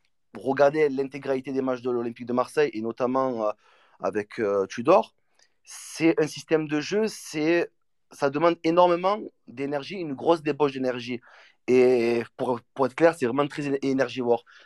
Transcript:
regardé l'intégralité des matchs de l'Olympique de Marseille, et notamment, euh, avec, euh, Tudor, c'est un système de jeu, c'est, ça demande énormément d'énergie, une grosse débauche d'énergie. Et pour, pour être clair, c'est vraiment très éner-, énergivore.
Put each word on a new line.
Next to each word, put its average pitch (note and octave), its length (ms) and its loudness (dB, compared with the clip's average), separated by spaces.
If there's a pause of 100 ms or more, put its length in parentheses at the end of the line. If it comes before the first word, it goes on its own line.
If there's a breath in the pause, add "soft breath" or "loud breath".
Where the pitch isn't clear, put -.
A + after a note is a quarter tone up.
(380)
regardé C#3+ 500 2
l'intégralité C3+ 640 -4
des C3+ 80 -2
matchs B2+ 220 -4
de B2+ 80 -4
l'Olympique A#2+ 360 -4
de B2 60 -4
Marseille, B2+ 400 0
et G#2+ 100 -6
notamment, B2 680 -2
euh, - 20 0 (480 soft breath)
avec, G2+ 400 -6
euh, G2+ 280 0
Tudor, E3 460 2 (520)
c'est - 580 -2
un D3 60 2
système D#3 400 -4
de D3+ 120 -2
jeu, G3+ 280 -2
c'est, D#3+ 600 -2 (420)
ça C#3+ 180 0
demande E3 320 2
énormément F3+ 560 4 (300)
d'énergie, C#3 480 -8
une D#3 180 -8
grosse D3+ 280 0
débauche C#3+ 300 0
d'énergie. B2 480 -6 (460 soft breath)
Et B2 560 4 (140)
pour, A#2+ 240 -4 (140)
pour C3+ 120 2
être B2 80 -8
clair, E3 200 4
c'est B2+ 120 -2
vraiment C#3 200 0
très C#3+ 200 -8
éner-, C#3 160 -2
énergivore. B2 600 0 (220 soft breath)